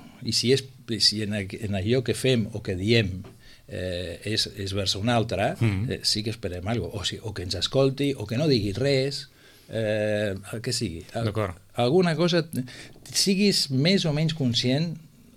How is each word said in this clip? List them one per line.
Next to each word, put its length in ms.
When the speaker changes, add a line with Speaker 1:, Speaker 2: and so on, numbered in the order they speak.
Speaker 1:
i 120
si 180
és, 100
si 220
en, 100
en 440
allò 260
que 100
fem 380
o 100
que 160
diem, 440
eh, 520
és, 160
és 180
vers 220
un 100
altre, 500
Speaker 2:
Mhm. 320
Speaker 1:
eh, 120
sí 200
que 60
esperem 380
alguna 240
cosa. 100
O 40
si, 160
o 120
que 100
ens 120
escolti, 600
o 120
que 100
no 100
digui 260
res, 560
eh, 640
el 80
que 120
sigui. 300
Al-, 120
Speaker 2:
D'acord. 300
Speaker 1:
alguna 420
cosa, 300
siguis 600
més 340
o 80
menys 220
conscient 600